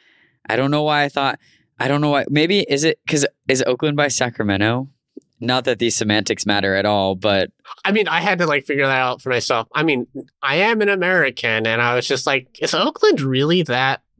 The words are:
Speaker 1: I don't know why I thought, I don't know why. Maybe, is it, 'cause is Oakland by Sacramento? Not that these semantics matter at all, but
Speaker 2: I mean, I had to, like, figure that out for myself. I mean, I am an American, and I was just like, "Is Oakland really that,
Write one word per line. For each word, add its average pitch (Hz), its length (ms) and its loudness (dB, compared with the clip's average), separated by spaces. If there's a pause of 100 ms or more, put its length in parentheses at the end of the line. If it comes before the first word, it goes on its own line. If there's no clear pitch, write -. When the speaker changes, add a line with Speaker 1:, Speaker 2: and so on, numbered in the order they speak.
(480)
Speaker 1:
I 110 80 -2
don't 135 140 0
know 147 140 0
why 151 200 0
I 143 60 -2
thought, 135 300 -4 (400)
I 120 80 -2
don't 143 120 2
know 151 120 0
why. 139 180 0
Maybe, 170 300 2
is 143 240 0
it, 160 240 0
'cause 143 180 0 (240)
is 131 160 2
Oakland 147 320 0
by 147 100 2
Sacramento? 117 800 -2 (540)
Not 127 240 -2
that 120 140 0
these 113 160 0
semantics 107 500 0
matter 98 300 2
at 98 100 2
all, 98 300 2
but 95 340 0 (340)
Speaker 2:
I 196 80 0
mean, 208 160 0
I 165 140 0
had 185 160 0
to, 170 80 0
like, 143 200 0
figure 143 200 0
that 135 160 2
out 127 200 -2
for - 80 -6
myself. 120 440 0
I 151 80 0
mean, 147 240 0 (380)
I 139 140 0
am 214 240 2
an 202 80 2
American, 160 760 0
and 113 160 0
I 120 140 0
was 123 120 -2
just 135 200 -2
like, 135 340 -4
"Is 160 140 -2
Oakland 294 440 2
really 143 440 0
that, 131 400 0 (160)